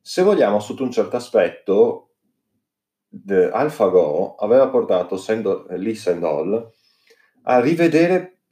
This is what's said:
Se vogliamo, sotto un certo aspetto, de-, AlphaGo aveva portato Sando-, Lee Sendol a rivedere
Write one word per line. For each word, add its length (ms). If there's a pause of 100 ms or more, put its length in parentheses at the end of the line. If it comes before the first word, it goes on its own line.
Se 220
vogliamo, 360
sotto 240
un 80
certo 240
aspetto, 1000 (920)
de-, 420
AlphaGo 840
aveva 340
portato 480
Sando-, 540
Lee 240
Sendol 760 (720)
a 180
rivedere 800 (120)